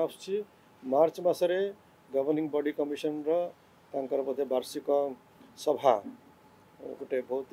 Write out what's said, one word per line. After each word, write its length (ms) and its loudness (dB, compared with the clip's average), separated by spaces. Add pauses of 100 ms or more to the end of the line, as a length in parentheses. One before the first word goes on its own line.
ଆସୁଛି, 320 -4 (480)
ମାର୍ଚ୍ଚ 380 4
ମାସରେ 380 2 (560)
ଗଭର୍ଣ୍ଣିଂ 360 2
body 220 0
କମିଶନର 580 -2 (600)
ତାଙ୍କର 300 -2
ବୋଧେ 220 -2
ବାର୍ଷିକ 440 -4 (680)
ସଭା, 380 4 (1040)
ଗୋଟେ 220 -4
ବହୁତ 320 -6